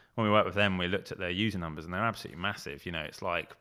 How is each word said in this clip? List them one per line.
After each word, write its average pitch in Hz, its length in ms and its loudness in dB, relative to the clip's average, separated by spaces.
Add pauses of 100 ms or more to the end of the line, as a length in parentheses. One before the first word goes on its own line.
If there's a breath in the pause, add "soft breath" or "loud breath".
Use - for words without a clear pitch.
(140)
when 113 120 2
we 104 60 6
worked 107 140 8
with 87 80 -4
them, 98 240 4
we 90 100 2
looked 95 240 -2
at - 60 -10
their 92 100 -4
user 98 300 0
numbers, 80 260 -6
and 87 80 -10
they're 92 80 -2
absolutely 110 400 -2
massive. 90 460 -6
You 87 60 -4
know, 80 100 -2
it's, 71 180 -10
like, 85 400 -2